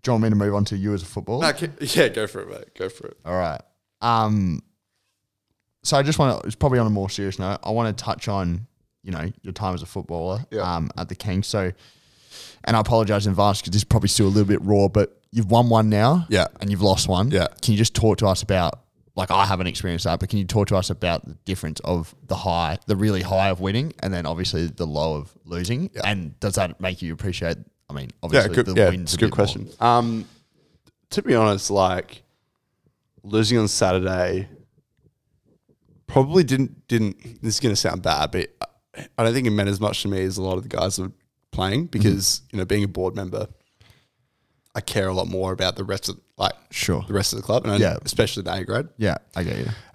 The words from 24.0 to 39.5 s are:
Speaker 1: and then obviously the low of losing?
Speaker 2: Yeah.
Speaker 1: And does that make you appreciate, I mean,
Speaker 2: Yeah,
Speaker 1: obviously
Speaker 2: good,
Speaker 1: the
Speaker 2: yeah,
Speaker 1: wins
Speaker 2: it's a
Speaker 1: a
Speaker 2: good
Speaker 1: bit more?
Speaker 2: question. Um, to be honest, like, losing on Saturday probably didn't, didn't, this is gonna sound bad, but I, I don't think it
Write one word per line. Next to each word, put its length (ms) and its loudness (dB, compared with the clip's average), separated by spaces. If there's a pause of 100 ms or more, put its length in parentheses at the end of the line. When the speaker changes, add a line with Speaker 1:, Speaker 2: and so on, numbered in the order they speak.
Speaker 1:
and 120 -4
then 120 -4
obviously 420 -2
the 200 -6
low 280 -2
of 180 -10 (100)
losing? 520 -6
Speaker 2:
Yeah. 100 -8
Speaker 1:
And 340 -4
does 160 -4
that 240 -2
make 220 -6
you 120 -6
appreciate, 440 -6 (320)
I 40 -14
mean, 160 -10
Speaker 2:
Yeah, 140 -20
Speaker 1:
obviously 320 2
Speaker 2:
good, 100 4
Speaker 1:
the 100 -4
Speaker 2:
yeah, 140 6
Speaker 1:
wins 240 -2
Speaker 2:
it's 0 -
a 20 -2
Speaker 1:
a 40 -4
Speaker 2:
good 80 4
Speaker 1:
bit 100 -2
more? 80 4
Speaker 2:
question. 240 -6 (100)
Um, 460 2 (840)
to 100 -2
be 140 2
honest, 360 4
like, 520 0 (1000)
losing 340 2
on 120 4
Saturday 800 0 (1600)
probably 360 4
didn't, 440 -2
didn't, 340 -2 (200)
this 140 -4
is 40 -2
gonna 160 0
sound 260 -2
bad, 300 0
but 180 -4 (460)
I, 100 -16 (120)
I 60 0
don't 100 2
think 140 0
it 40 2